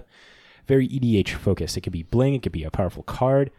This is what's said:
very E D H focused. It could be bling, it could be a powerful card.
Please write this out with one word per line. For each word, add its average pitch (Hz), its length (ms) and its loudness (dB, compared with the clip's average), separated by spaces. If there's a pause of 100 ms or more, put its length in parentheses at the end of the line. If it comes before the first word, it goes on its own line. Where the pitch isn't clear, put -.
(640)
very 135 200 4
E 131 120 -4
D 120 200 2
H - 160 0
focused. - 420 -2
It 92 60 -6
could 92 100 -6
be 82 120 -6
bling, 131 320 2
it 120 60 -4
could 90 120 -4
be 80 100 -6
a 78 80 -8
powerful - 320 -4
card. 135 560 0